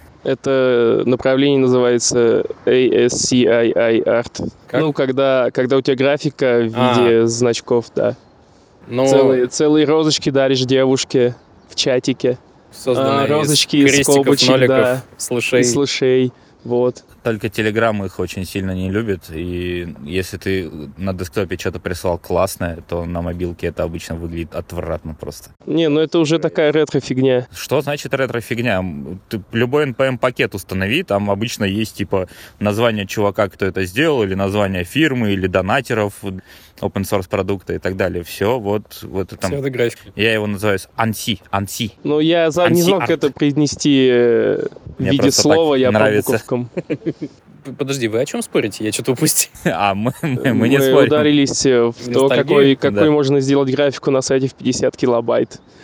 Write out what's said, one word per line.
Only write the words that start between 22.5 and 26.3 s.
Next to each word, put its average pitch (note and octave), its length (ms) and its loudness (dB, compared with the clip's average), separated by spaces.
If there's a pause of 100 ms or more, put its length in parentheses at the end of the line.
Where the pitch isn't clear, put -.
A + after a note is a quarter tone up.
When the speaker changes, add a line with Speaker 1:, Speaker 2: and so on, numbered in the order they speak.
Speaker 3:
то E2+ 160 -6
на E2+ 180 -6
мобилке F2 440 -6
это E2+ 160 -6
обычно E2 320 -8
выглядит E2 400 -10
отвратно E2 600 -8
просто. - 360 -16 (160)
Speaker 1:
Не, D#3+ 220 0
ну D3 120 0
это D#3+ 200 0
уже D#3+ 180 2